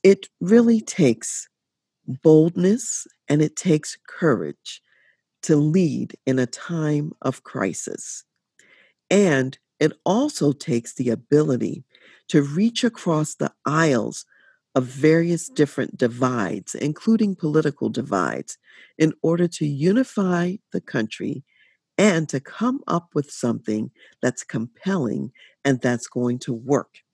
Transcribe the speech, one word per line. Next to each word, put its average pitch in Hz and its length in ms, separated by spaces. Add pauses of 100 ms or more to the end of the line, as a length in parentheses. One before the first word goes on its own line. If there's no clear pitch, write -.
It 196 240 (140)
really 226 400
takes - 640 (580)
boldness 175 1000 (220)
and 147 120
it 151 140
takes - 500
courage 92 760 (640)
to 160 120
lead 147 720
in 131 120
a 127 80
time 151 760
of - 220
crisis. - 840 (840)
And 151 480 (220)
it 151 140 (120)
also 202 460
takes 120 420
the 123 160
ability 123 760 (440)
to 151 120
reach 190 420
across 165 520
the 143 160 (140)
aisles 143 600 (500)
of 127 100
various 160 640
different - 480
divides, 117 760
including 196 600
political 151 540
divides, 92 680 (400)
in 156 240
order 170 260
to 165 180
unify 180 880 (160)
the 185 100
country 113 600 (540)
and 170 320
to 139 100
come 247 480
up 170 260
with 147 160
something 110 600 (300)
that's - 220
compelling 127 880 (320)
and 135 180
that's 120 260
going 123 320
to 131 140
work. 120 460 (140)